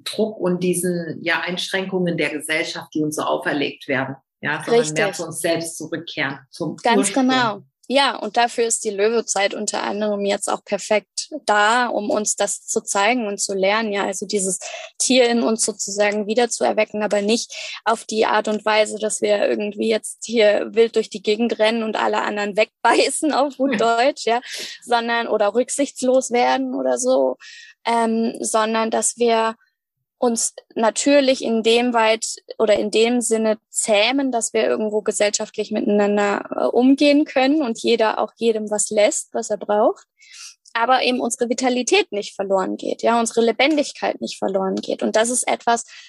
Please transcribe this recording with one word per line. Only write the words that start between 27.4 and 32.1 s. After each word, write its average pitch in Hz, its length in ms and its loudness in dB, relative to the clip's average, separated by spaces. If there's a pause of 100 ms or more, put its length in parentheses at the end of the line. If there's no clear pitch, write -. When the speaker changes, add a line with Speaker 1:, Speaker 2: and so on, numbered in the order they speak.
Speaker 2:
ähm, 226 540 0
sondern 226 520 0
dass 220 260 -2
wir 226 380 2 (680)
uns 240 320 0 (220)
natürlich 262 640 4
in 226 220 0
dem 233 300 2
weit 226 420 0 (220)